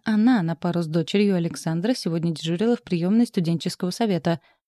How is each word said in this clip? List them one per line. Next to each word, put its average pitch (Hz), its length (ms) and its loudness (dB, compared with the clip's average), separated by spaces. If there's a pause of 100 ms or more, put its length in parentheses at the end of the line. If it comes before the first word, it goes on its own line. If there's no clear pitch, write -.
она 220 380 4
на 165 140 -2
пару 175 260 -2
с 165 40 -4
дочерью 180 500 2
Александра 170 580 -2
сегодня 165 380 -2
дежурила 175 440 0
в - 60 -18
приёмной 185 440 2
студенческого 180 640 -2
совета. 175 500 0 (280)